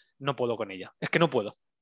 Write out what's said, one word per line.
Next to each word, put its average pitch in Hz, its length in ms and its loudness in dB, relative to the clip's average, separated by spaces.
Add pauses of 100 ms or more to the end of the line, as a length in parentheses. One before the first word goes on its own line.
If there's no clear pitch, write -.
(200)
no 139 160 -2
puedo 120 200 0
con 104 140 -6
ella. 92 300 -12
Es - 100 -6
que - 80 2
no 160 140 6
puedo. 107 260 0 (240)